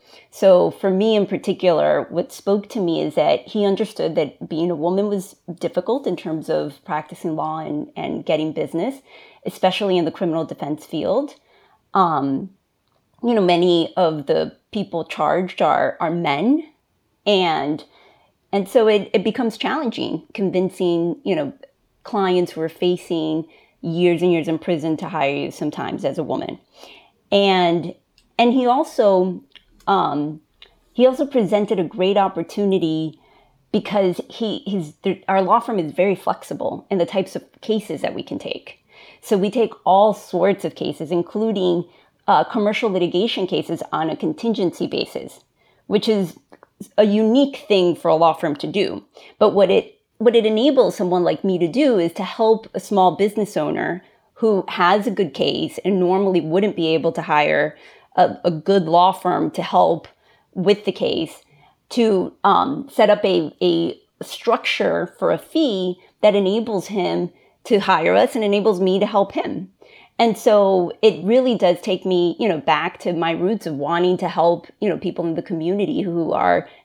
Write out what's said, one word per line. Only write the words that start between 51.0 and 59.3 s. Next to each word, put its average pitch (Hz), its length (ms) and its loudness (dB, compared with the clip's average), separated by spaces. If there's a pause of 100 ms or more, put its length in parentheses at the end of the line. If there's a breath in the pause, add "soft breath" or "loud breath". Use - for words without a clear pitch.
like 160 200 -2
me 190 140 0
to 170 100 2
do 240 320 2
is 170 140 0
to 202 100 -6
help 220 500 0
a - 60 -8
small 185 360 2
business 208 420 -2
owner 156 460 -4 (320 soft breath)
who 214 320 0
has 196 400 2
a 226 40 0
good 185 220 -2
case 147 500 -4
and 190 160 2
normally 185 420 2
wouldn't 175 340 0
be 165 120 -2
able 160 240 0
to 160 100 -8
hire 151 560 0 (380 loud breath)
a, - 300 2
a 180 60 2
good 175 320 0
law 175 280 4
firm 170 400 -2